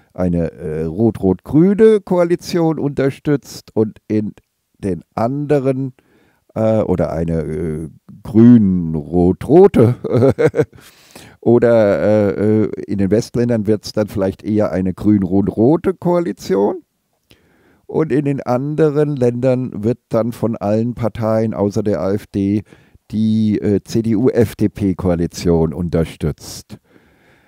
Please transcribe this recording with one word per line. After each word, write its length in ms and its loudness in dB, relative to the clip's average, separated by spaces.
eine, 380 -2
äh, 320 -8
rot-rot-grüne 1160 2
Koalition 800 -2
unterstützt 960 -4
und 220 -2
in 240 -2
den 240 -6
anderen, 800 -2
äh, 260 0
oder 320 -2
eine, 300 -2
äh, 480 -6
grün-rot-rote 1800 4
<laughs> 640 0
oder, 600 4
äh, 600 2
äh, 80 -2
in 120 -6
den 120 0
Westländern 560 -2
wird's 260 -2
dann 160 -2
vielleicht 340 -4
eher 300 -2
eine 220 -2
grün-rot-rote 1000 0
Koalition. 840 -2
Und 260 -4
in 140 0
den 160 -2
anderen 760 -2
Ländern 680 -2
wird 140 -2
dann 240 -2
von 240 -4
allen 380 -2
Parteien 600 -2
außer 300 -2
der 160 -2
A 140 -2
F 120 -8
D 360 -2
die, 480 0
äh, 240 0
C 180 -4
D 140 0
U 120 2
F 280 0
D 120 0
P 280 -2
Koalition 760 0
unterstützt. 1080 -6